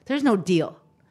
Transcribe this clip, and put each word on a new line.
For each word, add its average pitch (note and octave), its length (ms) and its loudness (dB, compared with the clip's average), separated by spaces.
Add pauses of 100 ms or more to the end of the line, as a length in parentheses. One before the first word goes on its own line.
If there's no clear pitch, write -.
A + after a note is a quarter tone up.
There's C#4 180 -4
no B3 120 4
deal. F3 420 -2 (340)